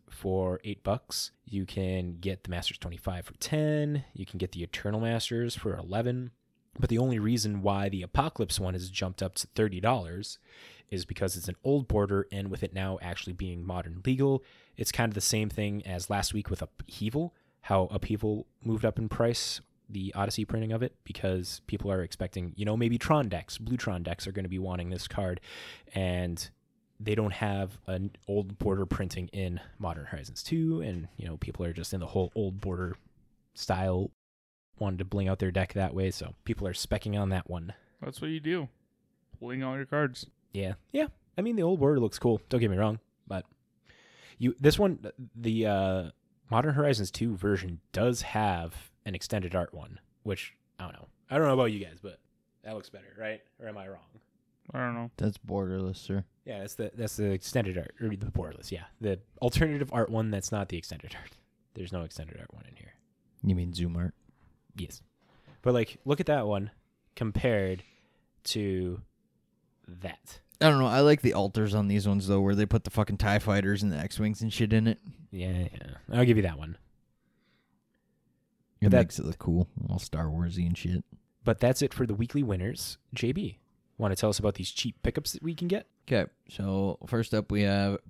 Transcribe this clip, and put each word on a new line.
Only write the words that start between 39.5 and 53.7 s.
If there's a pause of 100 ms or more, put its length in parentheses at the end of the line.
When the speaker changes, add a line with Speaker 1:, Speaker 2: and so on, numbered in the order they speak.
Speaker 2:
out
your
cards. (260)
Speaker 1:
Yeah. (180)
Yeah. (300)
I
mean,
the
old
border
looks
cool.
Don't
get
me
wrong. (280)
But (960)
you,
this
one, (240)
the,
uh, (460)
Modern
Horizons
two
version (120)
does
have (320)
an
extended
art
one, (240)
which, (240)
I
don't
know. (220)
I
don't
know
about
you
guys,
but (440)
that
looks
better,
right? (200)
Or
am